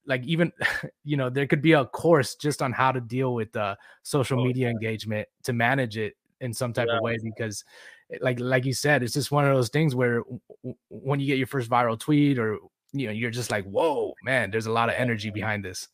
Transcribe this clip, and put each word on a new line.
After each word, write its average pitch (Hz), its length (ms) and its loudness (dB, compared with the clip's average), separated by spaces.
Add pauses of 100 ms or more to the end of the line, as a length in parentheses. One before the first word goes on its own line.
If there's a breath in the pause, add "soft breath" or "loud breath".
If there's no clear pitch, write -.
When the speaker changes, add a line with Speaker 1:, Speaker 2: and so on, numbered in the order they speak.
Speaker 1:
like, 127 180 -2
even, 165 360 0
<laughs> - 440 -6
you 147 120 -2
know, 127 140 0
there 139 160 0
could 143 160 2
be 160 100 6
a 143 120 6
course 151 500 4
just 147 280 -2
on 131 100 0
how 131 200 4
to 127 80 -2
deal 123 340 -2
with, 110 220 -4
uh, 101 200 -2 (260 soft breath)
social 131 380 0
Speaker 2:
Oh, 127 40 2
Speaker 1:
media 127 220 2
Speaker 2:
yeah. 120 60 0
Speaker 1:
engagement 110 560 -4 (160)
to 131 80 -2
manage 120 440 0
it 107 200 -4 (240)
in 123 120 -6
some 120 200 -4
type 117 160 0
of 117 60 0
Speaker 2:
Yeah. 113 60 0
Speaker 1:
way, 117 220 -2
because, 110 420 -6 (480 loud breath)
eh, - 80 -10
like, 127 200 -2
like 127 240 2
you 131 100 -2
said, 143 280 2
it's 113 120 -4
just 131 180 -2
one 143 140 4
of 139 80 6
those 127 160 2
things 147 240 2
where 123 260 2
w-, - 200 -8 (220)
w-, 123 140 -10 (120)
when 135 320 -4
you 135 60 -2
get 139 120 2
your 127 80 0
first 120 240 -4
viral 120 280 2
tweet 147 400 4
or, 110 200 -2 (340)
you 139 140 -4
know, 107 60 -4
you're 113 180 -4
just 117 200 -4
like, 104 140 -2
"Whoa, 117 580 0
man, 117 280 0
there's 110 160 -2
a 113 60 -2
lot 117 160 2
of 110 80 0
energy 113 340 -2
behind 104 340 -4
this." 95 300 -10